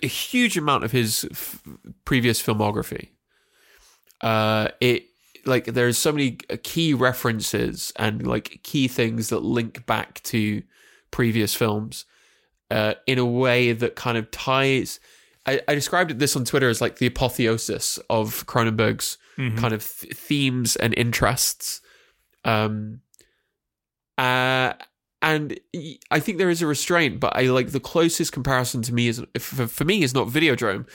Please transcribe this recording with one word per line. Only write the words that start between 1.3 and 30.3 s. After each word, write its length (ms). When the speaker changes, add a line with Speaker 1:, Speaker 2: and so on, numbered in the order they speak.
Speaker 1:
previous 380
filmography. 680
Uh, 480
it, 240
like, 200
there's 320
so 140
many 200
key 300
references 1000
and, 320
like, 360
key 240
things 420
that 140
link 420
back 380
to 400
previous 440
films, 500
uh, 240
in 100
a 80
way 460
that 240
kind 220
of 140
ties. 680
I, 200
I 100
described 440
this 160
on 80
Twitter 240
as, 140
like, 160
the 100
apotheosis 920
of 380
Cronenberg's 680
Speaker 2:
Mm-hmm. 200
Speaker 1:
kind 160
of 160
th-, 120
themes 600
and 220
interests. 800
Um, 560
uh, 560
and 360
y-, 220
I 80
think 200
there 100
is 120
a 60
restraint, 540
but 160
I, 60
like, 280
the 80
closest 540
comparison 480
to 120
me 140
is, 160
for, 300
for 180
me, 180
is 100
not 140
Videodrome. 680